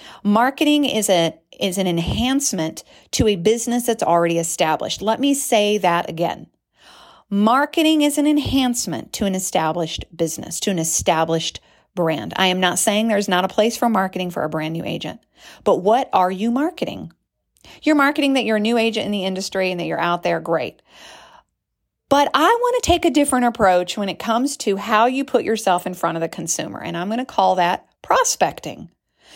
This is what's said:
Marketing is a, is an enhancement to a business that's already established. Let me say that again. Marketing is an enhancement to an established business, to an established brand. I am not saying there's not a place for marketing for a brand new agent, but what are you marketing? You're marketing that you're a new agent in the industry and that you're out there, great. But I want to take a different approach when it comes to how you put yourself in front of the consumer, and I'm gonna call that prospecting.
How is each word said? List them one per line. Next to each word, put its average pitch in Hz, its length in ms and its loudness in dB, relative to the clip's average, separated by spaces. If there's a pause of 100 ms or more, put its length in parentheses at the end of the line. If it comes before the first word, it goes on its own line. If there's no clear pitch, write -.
(220)
Marketing 269 640 2
is 214 260 0
a, 165 280 2 (220)
is 190 160 -2
an 190 100 0
enhancement 185 960 -2 (300)
to 226 160 2
a 202 80 2
business 233 480 0
that's 226 180 0
already 170 360 4
established. - 640 -2
Let 220 180 0
me 277 140 4
say 208 420 2
that 175 320 0
again. 165 380 -4 (800)
Marketing 285 720 4
is 294 140 2
an 294 100 2
enhancement 262 880 0
to 208 140 -2
an 190 80 0
established 170 680 -2 (120)
business, 165 440 -4
to 208 100 -2
an 180 80 0
established 160 800 0 (340)
brand. 175 420 -2
I 190 100 4
am 185 120 2
not 180 200 0
saying 220 300 0
there's 208 200 0
not 180 160 2
a 185 40 -2
place 226 280 0
for 240 140 0
marketing 185 400 -2
for - 140 -4
a 156 40 -4
brand 156 240 -4
new 165 120 -6
agent, - 360 -8 (420)
but 196 200 2
what 226 320 2
are 185 160 4
you 196 200 -4
marketing? 285 640 -4 (680)
You're 302 140 2
marketing 285 360 2
that 262 120 0
you're 214 120 0
a 214 40 2
new 233 180 2
agent 226 260 0
in 202 80 -4
the 196 120 -4
industry 190 460 -4
and 180 80 -6
that 170 80 -4
you're 160 140 -4
out 175 220 0
there, 170 180 0
great. 160 420 -4 (1300)
But 285 220 4
I 285 120 2
want 480 360 2
to - 40 -4
take 349 200 2
a 320 40 4
different 262 360 2
approach 185 500 2
when 202 140 -4
it - 80 -8
comes 240 400 -2
to 196 180 -2
how 214 300 2
you 262 180 0
put 262 200 -2
yourself 196 420 0
in 185 80 -6
front 165 240 -4
of - 20 -4
the 165 80 -4
consumer, - 540 -8
and 170 120 -8
I'm 175 140 -6
gonna 240 160 -4
call 185 300 0
that 180 340 -2 (140)
prospecting. - 880 -2 (460)